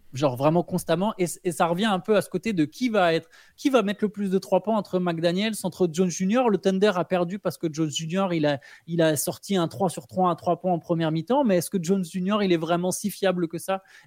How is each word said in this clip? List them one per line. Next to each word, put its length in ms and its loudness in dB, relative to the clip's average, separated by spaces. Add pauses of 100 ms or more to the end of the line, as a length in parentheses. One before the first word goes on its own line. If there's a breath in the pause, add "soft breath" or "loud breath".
(120)
genre 240 0
vraiment 260 4
constamment. 540 -2
Et, 80 0 (200)
et 60 0
ça 140 0
revient 220 0
un 120 2
peu 160 0
à 60 6
ce 80 -8
côté 240 -4
de 140 2
qui 240 -4
va 240 4
être, 160 -4 (260 soft breath)
qui 140 0
va 120 4
mettre 220 -2
le 60 -2
plus 180 -4
de 80 0
trois 260 0
points 140 0
entre 220 -2
McDaniels, 640 0
entre 280 0
Jones 200 0
Junior. 400 0
Le 80 2
Thunder 360 2
a 120 -2
perdu 320 -2
parce 180 -4
que 160 -4
Jones 160 -2
Junior, 460 -2
il 100 0
a, 160 2 (260 loud breath)
il 140 -2
a 160 4
sorti 400 -4
un 100 2
trois 220 -2
sur 180 -8
trois, 220 0
un 60 2
trois 260 -2
points 140 0
en 40 -2
première 320 -2
mi-temps. 320 0
Mais 140 4
est-ce 140 -2
que 120 -2
Jones 220 0
Junior, 380 -2
il 100 2
est 60 4
vraiment 320 0
si 180 -4
fiable 400 0
que 80 -10
ça ? 260 -4 (240 soft breath)